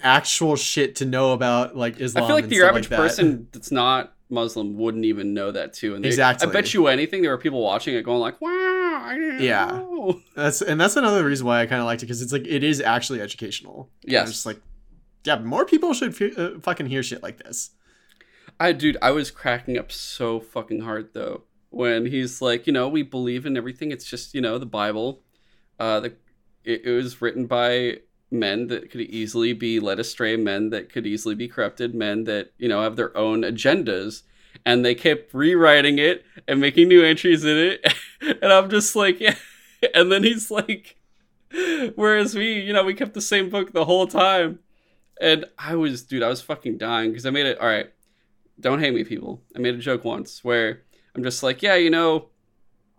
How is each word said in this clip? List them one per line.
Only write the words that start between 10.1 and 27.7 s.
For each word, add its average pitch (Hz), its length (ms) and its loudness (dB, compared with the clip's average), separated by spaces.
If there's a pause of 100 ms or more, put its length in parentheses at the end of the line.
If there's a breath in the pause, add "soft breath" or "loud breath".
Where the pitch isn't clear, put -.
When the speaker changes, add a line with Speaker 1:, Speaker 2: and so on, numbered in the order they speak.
Speaker 1:
That's, 147 260 -2
and 156 200 0
that's 185 160 4
another 208 260 2
reason 139 220 0
why 120 160 4
I 117 60 0
kinda 120 180 -2
liked 117 180 -4
it, 113 40 -12
'cause 120 140 -8
it's 127 120 -6
like, 139 140 -4
it 143 160 -2
is 147 180 0
actually 117 400 0
educational. 101 680 -12 (140)
Speaker 2:
Yes. 110 220 2
Speaker 1:
I'm 113 60 -8
just - 140 -8
like, 110 140 -8 (680)
yeah, 135 100 2
more 131 260 -2
people 320 280 2
should 240 220 -4
fe-, 202 200 -2
uh, 175 240 -6
fucking 165 280 -4
hear 131 160 -2
shit - 180 -10
like 101 220 -14
this. - 280 -12 (880 soft breath)
Speaker 2:
I, 175 120 2
dude, 147 300 0
I 127 100 6
was 147 200 0
cracking 123 460 -4
up - 140 -10
so - 480 -6
fucking 113 420 -8
hard, 110 320 -10
though, - 300 -10 (260)
when 120 380 -2
he's 127 340 -6
like, 120 260 -2
you 147 60 2
know, 131 160 0
"We 151 140 -2
believe 127 420 -6
in 139 100 -2
everything. 127 360 -6
It's 127 140 -12
just, - 280 -12
you 139 80 -4
know, 117 160 -2
the 131 80 -10
Bible." 107 560 -4 (580)
Uh, 110 220 0
the, 120 120 -8 (500)
it, 117 220 -4
it 123 60 -2
was 123 300 -2
written 120 240 -2
by 120 540 0 (320)